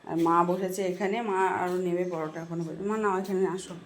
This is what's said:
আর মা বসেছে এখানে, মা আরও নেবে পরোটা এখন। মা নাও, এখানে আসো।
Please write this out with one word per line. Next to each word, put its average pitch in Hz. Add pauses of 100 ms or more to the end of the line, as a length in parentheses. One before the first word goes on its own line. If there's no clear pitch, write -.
আর 160
মা 170
বসেছে 185 (100)
এখানে, 196
মা 190
আরও 180
নেবে 180
পরোটা 160
এখন। 170 (320)
মা 214
নাও, 202
এখানে 190
আসো। 180 (120)